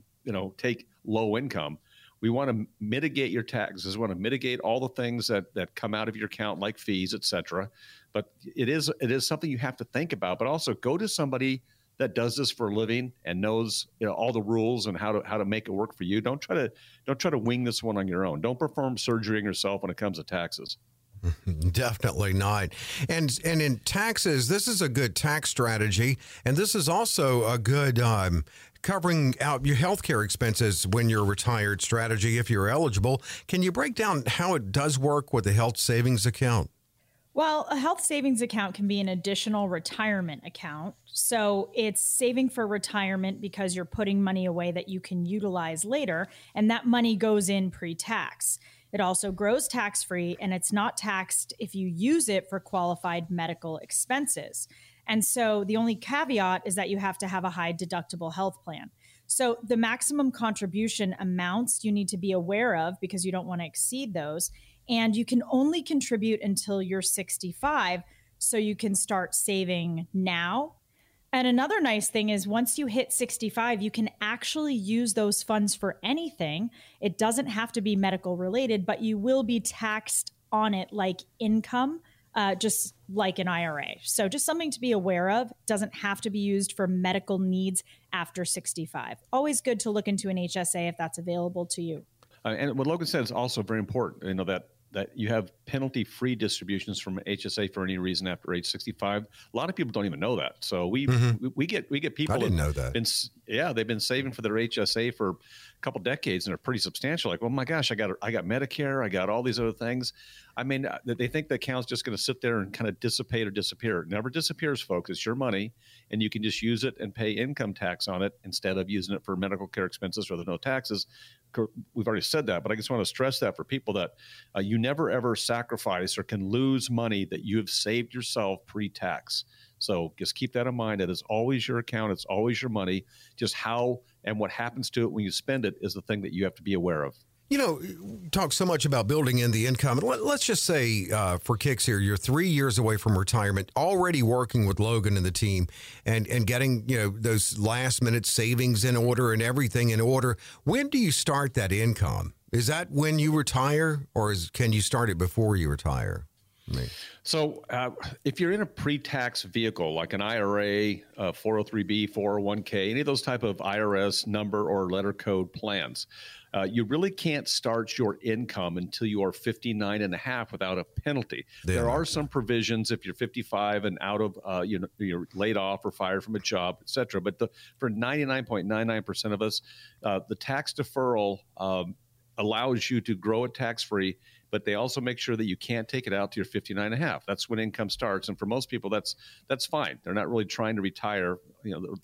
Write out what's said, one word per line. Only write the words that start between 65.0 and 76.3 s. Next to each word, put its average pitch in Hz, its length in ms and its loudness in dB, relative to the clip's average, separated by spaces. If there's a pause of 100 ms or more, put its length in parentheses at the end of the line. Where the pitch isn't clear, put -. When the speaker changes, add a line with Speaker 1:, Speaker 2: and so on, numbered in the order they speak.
Speaker 3:
you 226 100 0
can 240 240 2
only 285 360 2
contribute 226 580 0
until 196 400 0
you're 190 200 -2
sixty-five, 185 1000 -2 (360)
so - 180 0
you 214 180 2
can 196 220 0
start 190 400 0
saving 175 760 0
now. 185 640 0 (580)
And 254 140 4
another 269 340 4
nice 226 280 2
thing 214 220 0
is 202 180 0
once 233 280 2
you 294 120 -2
hit 233 240 0
sixty-five, 233 720 -2
you 208 100 0
can 220 180 0 (100)
actually 269 540 0
use 226 400 0
those 208 300 2
funds 208 320 2
for - 260 -4
anything. 220 680 -2 (300)